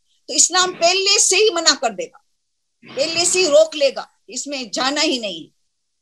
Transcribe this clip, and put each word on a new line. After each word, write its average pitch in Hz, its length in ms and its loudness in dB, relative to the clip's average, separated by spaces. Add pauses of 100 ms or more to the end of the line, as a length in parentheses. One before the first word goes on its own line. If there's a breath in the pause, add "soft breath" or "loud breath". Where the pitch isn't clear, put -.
(280)
तो - 60 -10
इस्लाम 359 380 2
पहले 381 480 0
से - 160 2
ही 427 140 4
मना 330 220 0
कर 254 180 -2
देगा, 175 360 -12 (600)
पहले 330 400 -4
से 359 140 0
ही 370 80 2
रोक 311 280 4
लेगा, 269 340 -2 (200)
इसमें 254 420 -10
जाना 285 300 -2
ही 277 180 0
नहीं। 175 280 -10 (540)